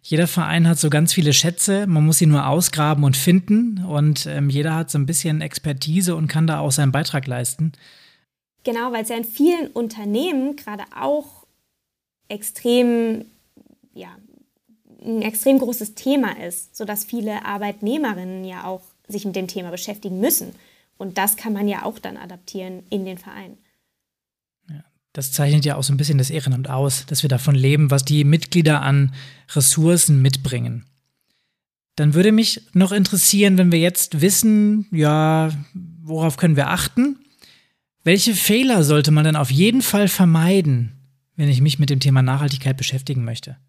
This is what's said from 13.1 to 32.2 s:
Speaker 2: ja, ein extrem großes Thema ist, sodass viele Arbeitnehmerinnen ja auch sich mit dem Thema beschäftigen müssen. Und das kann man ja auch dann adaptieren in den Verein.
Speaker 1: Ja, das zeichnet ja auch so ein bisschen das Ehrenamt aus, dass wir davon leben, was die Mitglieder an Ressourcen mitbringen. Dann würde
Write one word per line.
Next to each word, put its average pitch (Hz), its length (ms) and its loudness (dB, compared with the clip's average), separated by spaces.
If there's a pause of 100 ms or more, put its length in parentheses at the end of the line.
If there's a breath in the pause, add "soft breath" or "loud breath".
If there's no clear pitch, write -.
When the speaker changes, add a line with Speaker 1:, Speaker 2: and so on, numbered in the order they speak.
Speaker 2:
ja, 180 240 -20 (880)
ein 226 160 -6
extrem 220 380 2
großes 226 360 -6
Thema 247 480 -2
ist, - 320 -14
sodass 208 300 -8
viele 214 400 -8
Arbeitnehmerinnen 202 1000 -6
ja 185 200 -14
auch 185 160 -10 (280)
sich 202 180 -10
mit 190 100 -6
dem 185 100 -6
Thema 180 240 -10
beschäftigen 185 500 -10
müssen. - 340 -2 (420 soft breath)
Und 190 220 -10
das 196 180 -2
kann 220 160 -8
man 202 160 -4
ja 196 140 -6
auch - 160 -10
dann - 180 -14
adaptieren 185 720 -16
in 196 160 -6
den 185 140 -12
Verein. 190 400 -20 (1120)
Speaker 1:
Ja, 147 140 -18 (280)
das 135 200 -10
zeichnet 147 320 2
ja 143 120 -2
auch 135 60 -6
so 139 100 -2
ein 139 40 0
bisschen 143 220 0
das 131 120 -2
Ehrenamt 135 380 -4
aus, 135 380 -4
dass - 160 -4
wir 147 60 -2
davon 131 260 2
leben, 135 360 4
was 135 140 2
die 147 200 2
Mitglieder 156 580 2
an 139 320 2 (360 loud breath)
Ressourcen 156 680 4
mitbringen. 127 640 -2 (1120)
Dann 147 180 2
würde 185 160 4